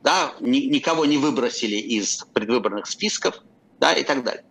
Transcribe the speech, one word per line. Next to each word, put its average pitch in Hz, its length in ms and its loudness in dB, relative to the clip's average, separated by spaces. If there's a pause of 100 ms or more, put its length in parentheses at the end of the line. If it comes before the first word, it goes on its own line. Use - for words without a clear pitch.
да, 156 360 2
ни-, 135 340 2
никого 160 320 2
не 147 140 4
выбросили 123 560 0
из 107 480 -2 (100)
предвыборных 107 540 -2
списков, - 480 -4 (440)
да, 151 140 4
и 151 100 0
так 135 200 -2
далее. - 280 -6